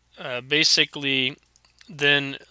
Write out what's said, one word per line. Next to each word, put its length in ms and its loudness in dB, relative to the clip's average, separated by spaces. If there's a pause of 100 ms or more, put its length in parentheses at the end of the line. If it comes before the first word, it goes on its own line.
(180)
uh, 240 -8
basically 920 0 (520)
then 480 0 (140)